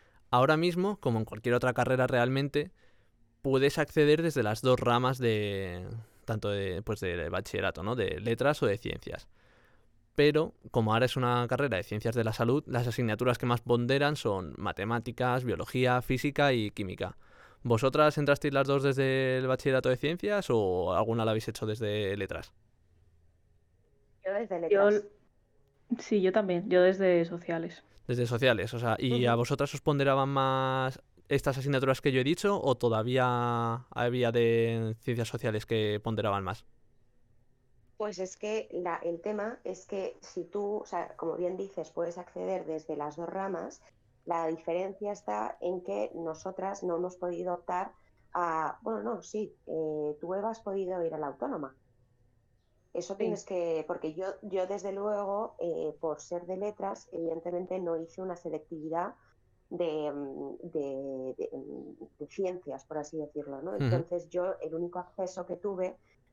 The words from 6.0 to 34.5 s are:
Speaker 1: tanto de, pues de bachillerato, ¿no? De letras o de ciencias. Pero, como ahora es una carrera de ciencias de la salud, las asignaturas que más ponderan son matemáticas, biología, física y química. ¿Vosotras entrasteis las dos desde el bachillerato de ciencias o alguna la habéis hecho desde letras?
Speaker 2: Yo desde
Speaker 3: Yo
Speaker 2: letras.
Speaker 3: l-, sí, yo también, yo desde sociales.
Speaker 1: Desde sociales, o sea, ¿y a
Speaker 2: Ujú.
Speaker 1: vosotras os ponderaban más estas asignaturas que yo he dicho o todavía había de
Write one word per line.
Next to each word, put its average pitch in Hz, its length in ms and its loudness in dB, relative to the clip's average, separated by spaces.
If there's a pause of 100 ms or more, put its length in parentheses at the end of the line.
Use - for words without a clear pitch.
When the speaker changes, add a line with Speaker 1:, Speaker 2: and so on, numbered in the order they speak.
Speaker 1:
tanto 107 260 -2
de, 98 320 -2
pues 107 180 -4
de 87 300 -2
bachillerato, 92 520 -2
¿no? 110 140 -2
De 98 240 -2
letras 120 420 0
o 135 40 4
de 104 120 2
ciencias. - 500 -10 (840)
Pero, 147 400 4 (160)
como 110 240 4
ahora 120 120 6
es - 100 -2
una 120 320 2
carrera 127 300 2
de 87 60 -2
ciencias 110 300 -4
de 117 100 2
la 110 100 0
salud, 117 320 2
las 120 220 -2
asignaturas 117 500 0
que - 80 -2
más 120 160 2
ponderan 135 540 2
son 92 420 -2
matemáticas, 120 840 -2
biología, 123 580 0
física 139 520 2
y 107 180 0
química. 95 460 -8 (460)
¿Vosotras 135 540 4
entrasteis 143 360 2
las 135 140 4
dos 139 140 4
desde 131 560 2
el 131 100 0
bachillerato 131 420 4
de 127 60 4
ciencias 190 540 0
o 92 440 4
alguna 113 300 2
la 110 80 2
habéis 110 160 -2
hecho 110 180 -6
desde 107 500 -2
letras? - 380 -6 (1700)
Speaker 2:
Yo 190 100 -2
desde 202 340 -4
Speaker 3:
Yo 202 220 8
Speaker 2:
letras. - 0 -
Speaker 3:
l-, 208 200 2 (880)
sí, 208 220 2
yo 185 100 4
también, 190 380 2
yo 180 120 8
desde 185 440 6
sociales. 170 580 -6 (220)
Speaker 1:
Desde 123 200 0
sociales, 117 460 2
o 123 60 -6
sea, 117 220 0
¿y 123 260 2
a 117 80 6
Speaker 2:
Ujú. - 0 -
Speaker 1:
vosotras 135 400 0
os 143 60 -6
ponderaban 139 480 2
más 131 720 0 (260)
estas 135 300 2
asignaturas 135 420 2
que 143 120 2
yo 127 80 4
he 127 40 4
dicho 185 360 2
o 131 160 2
todavía 120 1120 2
había 120 400 2
de 117 680 4